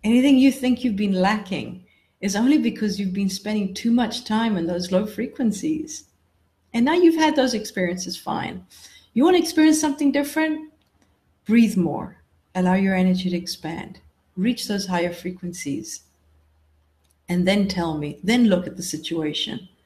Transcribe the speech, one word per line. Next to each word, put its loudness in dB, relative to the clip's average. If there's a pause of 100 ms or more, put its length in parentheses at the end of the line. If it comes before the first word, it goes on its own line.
Anything 4
you 6
think -2
you've 0
been 0
lacking -2 (360)
is -2
only 4
because -2
you've -4
been -2
spending -4
too -2
much 0
time 0
in -2
those -4
low 2
frequencies. -4 (680)
And 2
now 4
you've 6
had 4
those 2
experiences, -4
fine. -8 (480)
You 4
want 6
to 2
experience 4
something 0
different? -2 (760)
Breathe 4
more. -4 (380)
Allow 2
your 2
energy 2
to -2
expand. -10 (360)
Reach -2
those -4
higher -2
frequencies. -10 (1300)
And 2
then 2
tell -2
me, -8
then 4
look 2
at -12
the -10
situation -6 (160)